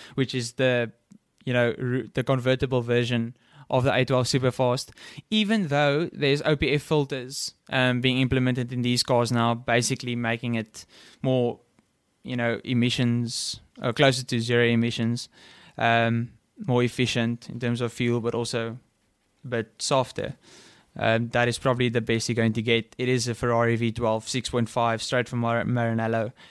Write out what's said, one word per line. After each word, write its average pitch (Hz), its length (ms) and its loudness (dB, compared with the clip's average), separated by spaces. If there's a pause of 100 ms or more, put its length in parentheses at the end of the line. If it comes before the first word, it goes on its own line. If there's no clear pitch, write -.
(160)
which 135 180 0
is 120 200 -6
the, 123 360 0 (540)
you 127 80 -4
know, 120 260 2
r-, 127 360 -2
the 127 100 -2
convertible 131 560 0
version 120 560 0 (320)
of 131 140 2
the 131 100 2
A 127 120 4
twelve 127 220 2
Superfast, 127 640 0 (380)
even 214 380 2
though 143 460 2
there's 143 300 2
O 156 120 2
P 135 180 0
F 147 100 0
filters, 139 720 -4 (140)
um, 127 320 2
being 127 180 2
implemented 127 540 2
in 123 100 -2
these 123 200 2
cars 120 300 2
now, 117 220 2
basically 120 600 0
making 120 400 -2
it - 320 -8 (340)
more, 123 380 0 (640)
you 123 140 -8
know, 117 260 0
emissions, 120 1000 0 (220)
or 120 100 -2
closer 127 320 4
to 120 160 -2
zero 120 240 2
emissions, 117 640 0 (500)
um, 117 520 2 (340)
more 123 200 2
efficient 117 640 -2
in 117 100 -10
terms 120 220 -2
of 120 120 -4
fuel, 120 280 0
but 113 160 -4
also 117 420 -4 (680)
a 139 40 -12
bit 117 320 -4
softer. - 560 -2 (600)
Um, 113 300 0
that 120 180 2
is 117 120 0
probably 123 320 0
the 117 100 0
best 113 260 0
you're 120 80 -2
going 113 200 2
to 117 80 -2
get. 117 340 0
It 123 140 -2
is 123 180 0
a 117 60 -2
Ferrari 117 420 2
V 113 160 0
twelve, 110 340 -2
six 127 220 -4
point 117 220 -2
five, 117 320 0
straight 123 260 -2
from 123 120 -4
Mar-, 117 240 0
Maranello. 113 680 0 (180)